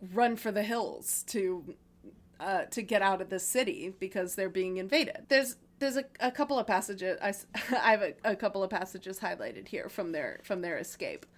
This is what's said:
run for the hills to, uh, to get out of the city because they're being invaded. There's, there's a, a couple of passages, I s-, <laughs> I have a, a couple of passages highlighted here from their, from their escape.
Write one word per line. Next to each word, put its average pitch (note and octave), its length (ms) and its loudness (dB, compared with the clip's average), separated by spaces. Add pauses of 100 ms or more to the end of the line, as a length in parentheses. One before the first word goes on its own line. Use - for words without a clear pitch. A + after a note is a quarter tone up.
(140)
run A#3 220 4
for A3+ 160 -2
the G#3 120 2
hills G#3 640 -2
to, F#3 480 -2 (640)
uh, F#3 260 0
to - 160 -4
get G#3 220 4
out F#3+ 180 4
of F#3 80 -8
the F#3+ 100 -2
city G3 600 0
because F#3+ 360 -4
they're F#3+ 140 0
being F#3 280 0
invaded. G#3 500 0
There's, C4+ 280 4 (240)
there's C4+ 180 0
a, C4+ 80 0 (140)
a B3 120 2
couple C#4+ 260 2
of A3+ 80 2
passages, F#3+ 560 0
I G3+ 80 2
s-, G3+ 160 -4 (140)
<laughs> - 120 -4
I A3+ 200 6
have G#3+ 100 6
a, D#3+ 120 2 (100)
a G#3+ 120 2
couple G3 280 -2
of F#3 80 0
passages F#3+ 480 -4
highlighted F3+ 480 -6
here - 220 -6
from F3 240 -4
their, D3 300 -4
from F#3 180 -4
their E3+ 160 -2
escape. - 480 -8 (120)